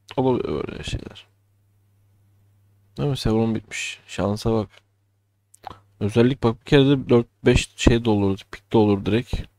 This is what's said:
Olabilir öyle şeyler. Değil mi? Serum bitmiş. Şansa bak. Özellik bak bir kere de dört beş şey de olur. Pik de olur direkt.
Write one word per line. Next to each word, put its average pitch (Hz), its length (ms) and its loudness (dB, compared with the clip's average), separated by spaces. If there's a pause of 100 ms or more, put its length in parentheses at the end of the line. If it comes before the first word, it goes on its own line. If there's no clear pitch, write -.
(180)
Olabilir 131 320 0
öyle - 340 -8
şeyler. - 440 -12 (1700)
Değil 143 120 -4
mi? 131 80 -4
Serum 113 380 0
bitmiş. - 520 -10
Şansa 104 460 -4
bak. 107 160 -2 (1300)
Özellik 117 440 2
bak 117 160 0
bir - 60 -20
kere 139 200 4
de 139 240 0
dört 120 180 4 (180)
beş - 300 2
şey 117 300 2
de 117 40 2
olur. 98 300 0 (120)
Pik - 220 -10
de 117 40 4
olur 104 280 4
direkt. 110 300 -2 (240)